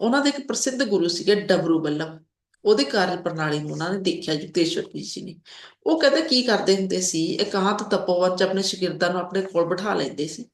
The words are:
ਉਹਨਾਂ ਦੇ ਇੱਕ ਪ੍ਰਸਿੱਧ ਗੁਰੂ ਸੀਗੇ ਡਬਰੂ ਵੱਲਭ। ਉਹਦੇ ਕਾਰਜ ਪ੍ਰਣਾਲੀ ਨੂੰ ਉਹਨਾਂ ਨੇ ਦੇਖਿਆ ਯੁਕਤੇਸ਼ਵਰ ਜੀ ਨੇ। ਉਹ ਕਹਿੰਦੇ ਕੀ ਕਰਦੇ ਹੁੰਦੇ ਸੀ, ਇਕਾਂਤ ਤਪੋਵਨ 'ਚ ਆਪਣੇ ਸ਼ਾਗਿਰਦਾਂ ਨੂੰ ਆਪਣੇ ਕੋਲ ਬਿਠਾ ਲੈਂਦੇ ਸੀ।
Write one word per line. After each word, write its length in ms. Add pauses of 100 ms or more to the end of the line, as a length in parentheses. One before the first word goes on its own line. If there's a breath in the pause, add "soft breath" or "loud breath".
ਉਹਨਾਂ 240
ਦੇ 40
ਇੱਕ 200
ਪ੍ਰਸਿੱਧ 340
ਗੁਰੂ 260
ਸੀਗੇ 260
ਡਬਰੂ 480
ਵੱਲਭ। 380 (440)
ਉਹਦੇ 200
ਕਾਰਜ 380
ਪ੍ਰਣਾਲੀ 360
ਨੂੰ 120
ਉਹਨਾਂ 220
ਨੇ 60
ਦੇਖਿਆ 360
ਯੁਕਤੇਸ਼ਵਰ 500 (160)
ਜੀ 220
ਨੇ। 180 (460 loud breath)
ਉਹ 140
ਕਹਿੰਦੇ 220
ਕੀ 200
ਕਰਦੇ 340
ਹੁੰਦੇ 240
ਸੀ, 240
ਇਕਾਂਤ 580
ਤਪੋਵਨ 540
'ਚ 60
ਆਪਣੇ 200
ਸ਼ਾਗਿਰਦਾਂ 480
ਨੂੰ 100
ਆਪਣੇ 220
ਕੋਲ 220
ਬਿਠਾ 300
ਲੈਂਦੇ 320
ਸੀ। 280